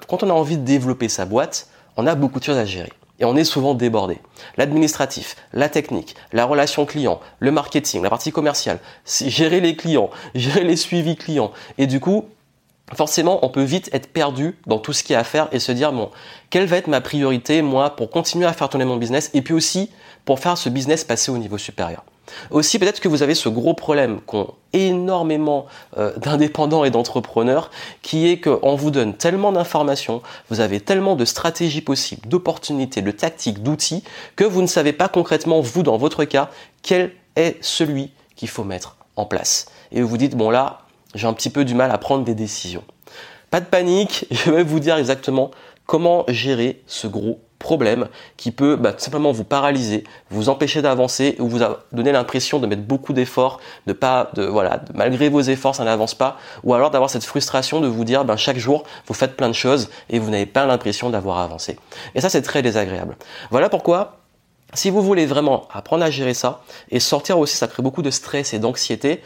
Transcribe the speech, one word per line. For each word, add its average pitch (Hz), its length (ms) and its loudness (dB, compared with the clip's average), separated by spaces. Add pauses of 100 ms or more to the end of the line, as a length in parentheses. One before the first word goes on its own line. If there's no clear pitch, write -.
quand - 160 -4
on 196 80 2
a 175 40 4
envie 160 240 0
de 135 60 -4
développer 127 440 0
sa 98 160 -4
boîte, 117 420 -2 (300)
on 113 100 0
a 165 80 4
beaucoup 139 240 0
de 127 60 -6
choses 143 140 0
à 110 80 0
gérer. 92 260 -10 (280)
Et - 40 2
on 131 100 2
est 151 80 4
souvent 143 320 0
débordé. 110 440 0 (400)
L'administratif, 143 760 0 (180)
la 139 160 2
technique, 143 460 -4 (180)
la 117 120 2
relation 147 420 2
client, 131 320 -2 (220)
le 131 100 2
marketing, 143 500 -2
la 92 100 0
partie 120 200 -2
commerciale, 143 480 -2 (260)
c'est - 240 -4
gérer 160 320 2
les 170 140 2
clients, 151 360 2 (260)
gérer 135 260 2
les 175 140 4
suivis 165 400 -2
clients. 135 340 -2 (280)
Et 135 100 2
du 135 100 0
coup, 196 280 0 (680)
forcément, 160 500 2
on 131 40 2
peut 135 160 0
vite 151 280 -2
être 135 200 -4
perdu 147 440 -2 (120)
dans 110 100 2
tout 110 140 -6
ce 135 100 -2
qu'il - 120 -2
y - 20 4
a - 20 4
à 117 60 2
faire 151 260 0
et 131 80 -2
se 127 140 -2
dire, « 139 200 0
Bon, 113 180 -4 (400)
quelle 190 160 2
va 175 100 2
être 180 100 -2
ma 143 140 2
priorité, 139 600 0
moi, 143 360 2
pour 117 120 -4
continuer 170 380 0
à 170 60 2
faire 151 160 -2
tourner 135 160 0
mon 127 140 0
business 120 360 -2
et 139 80 4
puis 147 120 -2
aussi 185 360 0 (340)
pour 131 140 2
faire 175 180 0
ce - 120 -4
business 139 340 0
passer 117 300 -2
au 123 60 -2
niveau 104 200 -6
supérieur ? » 87 460 -8 (460)
Aussi, 151 280 2
peut-être 202 220 2
que 196 80 0
vous 147 140 2
avez 147 120 4
ce 156 140 0
gros 120 240 2
problème 143 480 0
qu'ont - 320 -4 (220)
énormément, 170 880 0 (320)
euh, 104 220 -2
d'indépendants 151 640 2
et 135 60 4
d'entrepreneurs, 120 800 0 (320)
qui 160 260 2
est 175 100 4
qu'on 139 360 2
vous 147 160 0
donne 117 240 0
tellement 190 360 0
d'informations, 147 720 0 (300)
vous 113 100 0
avez 104 180 0
tellement 196 380 0
de 120 80 0
stratégies 160 560 -2
possibles, - 480 -4
d'opportunités, 147 720 -2
de 98 120 -2
tactiques, 120 500 -4
d'outils, 151 420 -2 (320)
que 196 80 4
vous 185 160 2
ne 185 60 4
savez 151 260 2
pas 175 160 0
concrètement, 165 540 2
vous, 135 200 0
dans 131 140 4
votre 147 300 0
cas, 139 240 0 (320)
quel 180 300 2 (220)
est 160 280 2
celui 139 500 -2 (240)
qu'il 117 120 -8
faut - 160 -8
mettre 92 340 -10 (180)
en 107 80 -2
place. - 400 -2 (260)
Et 123 120 0
vous 117 60 2
vous 113 100 0
dites, « 131 180 2
Bon, 110 140 4
là, 131 300 2 (340)
j'ai 107 120 -4
un 113 60 2
petit - 160 -6
peu 143 160 0
du 123 100 0
mal 127 160 4
à 107 60 2
prendre 135 280 -2
des 113 100 -2
décisions. » 101 500 -8 (640)
Pas 170 100 2
de 175 60 -6
panique, 180 600 2
<laughs> - 20 -20
je 127 200 0
vais 165 140 6
vous 156 160 0
dire 156 180 2
exactement 131 520 0 (360)
comment 170 420 4
gérer 127 580 0
ce - 200 -10
gros 107 340 -4 (180)
problème 120 480 2 (300)
qui - 160 -6
peut, 139 240 4
bah, 117 160 2
tout - 80 -14
simplement 147 320 0
vous 110 100 -4
paralyser, 131 640 0 (260)
vous 107 180 0
empêcher 139 320 0
d'avancer 131 600 2
ou 120 80 -2
vous 117 120 -2
a-, 110 200 0 (100)
donner 120 220 2
l'impression 131 480 0
de 120 80 0
mettre 104 140 -2
beaucoup 131 300 -4
d'efforts, 127 460 0 (300)
de 98 40 0
pas, 127 420 0
de, 101 100 -2
voilà, 98 320 2
de, - 160 -12
malgré 127 360 2
vos 147 120 4
efforts, 131 340 0
ça 135 80 -6
n'avance 113 320 0
pas, 131 220 0 (260)
ou 123 120 2
alors 139 180 4
d'avoir 135 180 2
cette 113 140 -6
frustration 139 560 -2
de 147 80 2
vous 117 160 -2
dire, 131 200 2
ben, 110 120 2
chaque 127 220 0
jour, 143 260 0 (220)
vous 113 80 -6
faites 131 200 -2
plein 127 140 0
de 113 60 0
choses 131 360 0 (180)
et 117 120 0
vous 107 100 -2
n'avez 101 160 0
pas 135 200 0
l'impression 123 440 0
d'avoir 95 280 -2
avancé. 82 420 -6 (340)
Et 131 60 0
ça, 180 80 2
c'est 175 140 2
très 139 200 -2
désagréable. 95 540 -2 (340)
Voilà 139 180 2
pourquoi, 185 500 0 (560)
si - 160 0
vous 202 120 4
voulez 185 240 4
vraiment 139 460 0
apprendre 165 320 -2
à 160 60 0
gérer 131 240 -2
ça - 280 -4 (300)
et 120 80 0
sortir 160 400 2
aussi, 147 160 0
ça 120 100 0
crée - 160 -6
beaucoup 131 200 -2
de 139 100 -2
stress - 420 -4
et 107 60 -4
d'anxiété, 127 640 -2